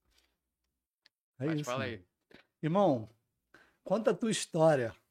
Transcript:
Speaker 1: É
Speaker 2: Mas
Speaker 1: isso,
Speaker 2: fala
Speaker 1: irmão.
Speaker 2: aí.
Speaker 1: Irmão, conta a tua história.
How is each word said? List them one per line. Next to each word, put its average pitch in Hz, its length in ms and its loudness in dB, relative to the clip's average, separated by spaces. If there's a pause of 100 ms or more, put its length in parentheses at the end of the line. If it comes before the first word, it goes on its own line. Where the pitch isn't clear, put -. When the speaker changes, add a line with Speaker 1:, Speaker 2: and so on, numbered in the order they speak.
(1400)
Speaker 1:
É 127 80 -6
Speaker 2:
Mas 156 140 -2
Speaker 1:
isso, 147 100 -8
Speaker 2:
fala 131 160 -4
Speaker 1:
irmão. 110 140 -10
Speaker 2:
aí. - 160 -20 (460)
Speaker 1:
Irmão, 156 460 0 (760)
conta 220 260 0
a 202 40 2
tua 220 160 -2
história. 156 640 2 (160)